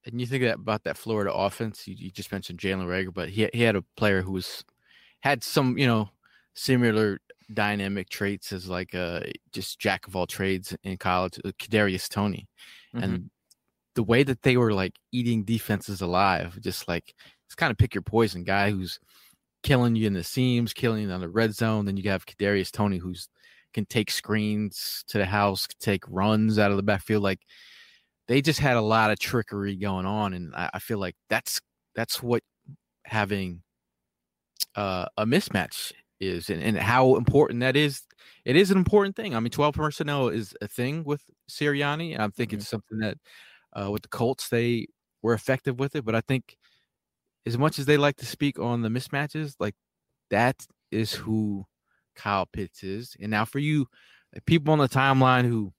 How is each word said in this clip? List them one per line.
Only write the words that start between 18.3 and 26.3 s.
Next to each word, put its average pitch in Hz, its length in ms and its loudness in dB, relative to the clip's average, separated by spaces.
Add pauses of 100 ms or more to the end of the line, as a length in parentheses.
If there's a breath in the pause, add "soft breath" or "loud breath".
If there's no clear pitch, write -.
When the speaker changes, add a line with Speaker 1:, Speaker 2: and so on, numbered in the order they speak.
Speaker 1:
guy 101 260 2
who's 92 280 -4 (640 soft breath)
killing 120 340 4
you 110 100 2
in 101 80 2
the 87 100 -2
seams, 120 480 0
killing 113 300 0
you 101 80 -4
on 90 100 -4
the 85 80 -6
red 110 260 2
zone. 110 320 0
Then 98 100 -2
you 98 140 -4
have 95 160 -2
Kadarius 101 440 0
Toney, 101 280 0
who's 90 300 -10 (440 soft breath)
can 107 140 -2
take 107 240 0
screens - 1000 -4
to 107 100 -2
the 98 80 2
house, 101 400 0
can - 140 -18
take 98 280 -2
runs 107 500 2